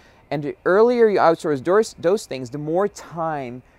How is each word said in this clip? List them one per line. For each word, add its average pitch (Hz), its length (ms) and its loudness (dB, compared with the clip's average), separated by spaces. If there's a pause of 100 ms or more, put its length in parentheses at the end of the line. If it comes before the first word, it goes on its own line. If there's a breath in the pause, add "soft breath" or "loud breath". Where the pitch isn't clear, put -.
(300 soft breath)
And 143 140 -4
the 143 220 -6
earlier 226 420 4
you 190 120 0
outsource 151 440 2
those, 202 340 0
those 175 280 0
things, 131 240 -10
the 135 80 -10
more 165 320 -2
time 147 720 -10 (140 soft breath)